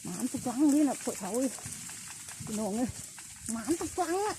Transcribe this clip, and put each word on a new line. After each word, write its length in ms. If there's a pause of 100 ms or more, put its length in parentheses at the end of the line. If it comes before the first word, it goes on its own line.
Mà 140
ăn 100
tục 160
quăng 280
đi 120
là 100
phổi 220
thấu 260
đi. 60 (1000)
Chị 60
nổ 160
nghe. 160 (640)
Mà 140
ăn 160
tục 180
quăng 320
á. 120